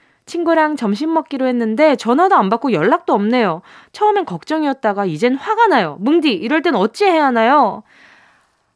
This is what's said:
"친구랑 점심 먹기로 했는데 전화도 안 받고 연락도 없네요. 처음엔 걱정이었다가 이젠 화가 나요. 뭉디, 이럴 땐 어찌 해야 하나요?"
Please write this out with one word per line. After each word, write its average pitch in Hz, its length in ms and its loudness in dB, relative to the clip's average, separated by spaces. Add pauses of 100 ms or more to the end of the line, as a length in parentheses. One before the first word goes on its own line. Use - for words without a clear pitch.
(260)
"친구랑 320 500 -2
점심 247 380 -2
먹기로 285 340 -4
했는데 247 480 2
전화도 320 400 0
안 208 140 2
받고 233 240 0
연락도 185 400 0
없네요. 208 480 0 (300)
처음엔 415 340 0
걱정이었다가 220 800 -4
이젠 190 300 0
화가 427 320 0
나요. 196 320 0
뭉디, 294 340 2
이럴 233 280 -2
땐 330 140 0
어찌 220 300 0
해야 330 200 2
하나요?" 233 580 2 (920)